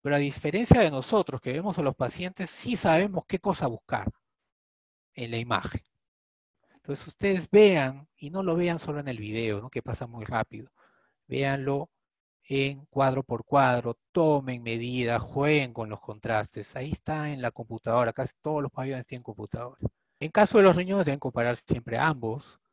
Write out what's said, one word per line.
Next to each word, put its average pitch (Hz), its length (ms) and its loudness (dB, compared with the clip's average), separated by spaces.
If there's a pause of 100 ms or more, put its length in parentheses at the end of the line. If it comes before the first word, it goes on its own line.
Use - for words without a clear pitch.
Pero 143 120 0
a 143 60 2
diferencia 170 600 4
de 160 100 4
nosotros 139 480 0
que 127 120 -6
vemos 175 260 -4
a 151 40 -2
los 135 140 -2
pacientes, 180 520 -6
sí - 280 -6
sabemos 180 500 2
qué - 140 -4
cosa 175 260 -2
buscar 113 420 -6 (1040)
en 117 180 -10
la 117 60 -4
imagen. 117 440 -4 (920)
Entonces - 340 -10
ustedes 190 420 -2
vean, 151 560 6 (100)
y 147 140 -12
no 190 140 -4
lo 170 100 0
vean 170 240 0
solo 147 220 -6
en 143 80 -8
el 117 100 -6
video, 107 420 -4
¿no? 120 80 -14
Que - 140 -8
pasa 120 240 -8
muy 117 180 -12
rápido. 113 460 -6 (560)
Véanlo 139 640 -2 (540)
en 139 420 -2
cuadro 135 380 2
por 113 200 -6
cuadro, 123 540 2 (140)
tomen 139 500 2
medidas, 117 580 -2
jueguen 139 520 0
con 110 160 -8
los 104 120 -10
contrastes. 107 760 -6
Ahí 135 160 -8
está 151 400 -6
en 131 100 -8
la 117 80 -2
computadora, 117 600 -2
casi 127 280 -6
todos 151 220 -2
los 135 80 -4
pabellones 131 360 -8
tienen 123 180 -14
computadora. 117 560 -12 (400)
En 156 100 -6
caso 214 280 6
de 196 60 10
los 175 120 8
riñones 185 300 0
deben 139 120 -2
comparar 120 380 -2 (100)
siempre 117 320 -4
ambos 131 600 -2 (120)